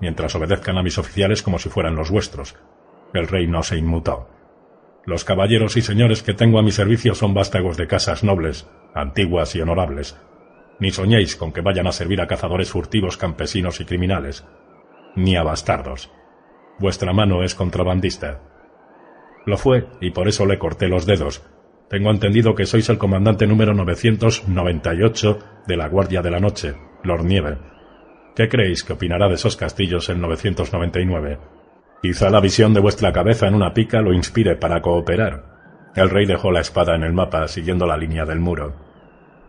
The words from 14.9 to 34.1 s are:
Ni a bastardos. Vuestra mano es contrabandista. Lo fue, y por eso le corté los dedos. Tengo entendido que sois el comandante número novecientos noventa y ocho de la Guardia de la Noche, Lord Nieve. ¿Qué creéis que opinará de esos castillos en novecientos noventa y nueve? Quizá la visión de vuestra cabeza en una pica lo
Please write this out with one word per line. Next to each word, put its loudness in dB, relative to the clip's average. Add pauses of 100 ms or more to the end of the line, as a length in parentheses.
Ni 2
a 2
bastardos. -4 (680)
Vuestra -2
mano 2
es -4
contrabandista. -4 (1040)
Lo 0
fue, 2 (160)
y -2
por -2
eso 0
le 2
corté -4
los 0
dedos. 0 (460)
Tengo 0
entendido 4
que 0
sois 2
el 2
comandante 2
número 4
novecientos 0
noventa 0
y 0
ocho 2 (280)
de -2
la -4
Guardia 0
de -2
la -2
Noche, -2 (300)
Lord -2
Nieve. 0 (800)
¿Qué 2
creéis 0
que -8
opinará 0
de 0
esos -2
castillos -2
en -2
novecientos -2
noventa -2
y 0
nueve? -4 (640)
Quizá 2
la 6
visión 6
de 4
vuestra 2
cabeza 2
en 2
una 2
pica 0
lo 2